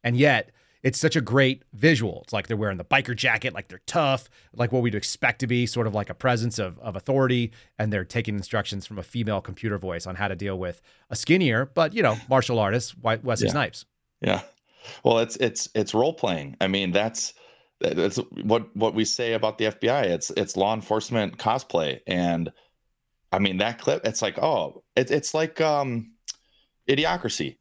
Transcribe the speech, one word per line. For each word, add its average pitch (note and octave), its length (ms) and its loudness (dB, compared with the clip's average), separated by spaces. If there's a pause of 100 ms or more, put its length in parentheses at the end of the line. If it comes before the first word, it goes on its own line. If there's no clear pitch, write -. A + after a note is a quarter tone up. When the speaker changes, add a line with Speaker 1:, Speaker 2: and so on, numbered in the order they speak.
Speaker 1:
And A#2+ 120 2
yet, C3 360 4 (320)
it's B2+ 160 2
such D3+ 160 2
a D#3 60 2
great C3 420 2 (100)
visual. A2+ 500 2
It's - 80 -14
like G#2 160 -4
they're A2+ 80 -2
wearing G2+ 220 -2
the F2 80 -8
biker C3+ 300 2
jacket, A#2+ 360 0
like E2 160 -12
they're F2+ 200 -18
tough, C#3 420 0 (240)
like A#2 180 0
what B2+ 120 2
we'd A#2 100 0
expect - 460 -2
to C3+ 80 -2
be, A#2+ 180 2
sort A#2 220 -2
of G#2 80 -4
like G2+ 160 -4
a - 20 -8
presence A#2+ 460 0
of, F#2 200 -4
of G#2 160 -10
authority, B2 560 2 (280)
and A2 120 0
they're F#2+ 140 0
taking A2+ 300 -4
instructions G2+ 500 -4
from G#2 140 -12
a F2+ 40 -10
female G#2 380 -2
computer G2+ 380 -6
voice F2 260 -6
on F#2 100 -8
how G#2 120 -2
to F#2+ 80 -4
deal F#2+ 220 -6
with F2+ 220 -6 (300)
a A#2 60 -6
skinnier, C#3 500 2
but, E3 280 0
you A3 100 2
know, A2+ 120 4 (140)
martial B2+ 300 2
artist, G#2+ 420 0
Wes- A#2 220 0
Wesley A#2 240 0
Speaker 2:
Yeah. - 60 0
Speaker 1:
Snipes. - 320 -4 (360)
Speaker 2:
Yeah. G2 200 0 (600)
Well, A#2 140 6
it's, A#2 200 0
it's, A#2 360 -2
it's G#2+ 220 -2
role C#3 180 4
playing. D#2 480 -4
I F#2+ 60 2
mean, F#2+ 240 0
that's, G#2 420 0 (480)
that's F2+ 360 0 (260)
what, A2 340 0
what G#2+ 160 0
we A2 100 0
say A#2 300 -2
about A2 240 0
the A2+ 80 0
F G#2+ 140 -2
B A2+ 100 2
I. C3+ 140 2
It's, F2 340 -2
it's G2+ 180 -2
law G2+ 200 2
enforcement A2 640 -2
cosplay. E2 680 0
And, F2 460 0 (800)
I F#2+ 80 2
mean, F#2+ 180 2
that A2+ 220 0
clip, - 260 0
it's A2+ 160 -2
like, G2+ 160 -2
oh, A#2 460 -2 (120)
it, B2+ 140 2
it's C#3 240 0
like, D#3+ 260 -2
um, C#3 520 0 (760)
Idiocracy. D#3+ 720 0